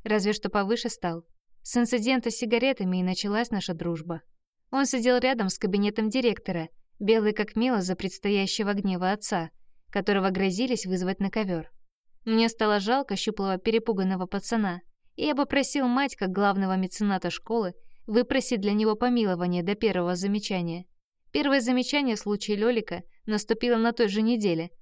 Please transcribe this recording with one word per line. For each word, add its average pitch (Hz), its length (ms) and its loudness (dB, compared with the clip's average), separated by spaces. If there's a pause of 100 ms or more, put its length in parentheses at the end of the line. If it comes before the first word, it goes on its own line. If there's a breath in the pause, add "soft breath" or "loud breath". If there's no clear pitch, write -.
разве 208 300 0
что - 160 -4
повыше 208 400 0
стал. 170 380 -6 (440)
С - 60 -2
инцидента 240 540 2
с 226 60 0
сигаретами 226 600 0
и 185 60 0
началась 202 480 -2
наша 190 240 -4
дружба. 165 480 -6 (480)
Он 269 160 2
сидел 247 320 4
рядом 247 320 2
с - 80 -4
кабинетом 208 500 0
директора, 208 600 0 (280)
белый 214 360 2
как 214 220 -4
мело 226 260 0
за 185 120 -2
предстоящего 196 800 -2
гнева 190 400 -2
отца, 185 380 -4 (400)
которого 196 400 2
грозились 190 560 0
вызвать 180 340 -2
на 196 80 0
ковёр. 185 420 -4 (540)
Мне 226 240 4
стало 214 320 2
жалко 233 360 0
щуплого 190 420 -2
перепуганного 190 640 0
пацана, 196 560 -2 (360)
и - 100 -2
я 302 80 0
попросил 277 540 2
мать, 262 280 0
как 190 140 -2
главного 190 440 2
мецената 190 540 0
школы, 202 460 -4 (320)
выпросить 247 560 0
для 202 100 0
него 214 240 2
помилование 185 680 0
до 196 120 -2
первого 185 420 0
замечания. 185 680 -4 (460)
Первое 277 280 4
замечание 254 560 2
в 208 40 -6
случае 208 360 -2
Лёлика 208 460 0 (240)
наступило 220 500 0
на 233 160 2
той 233 160 2
же 202 140 0
неделе, 202 480 0 (120)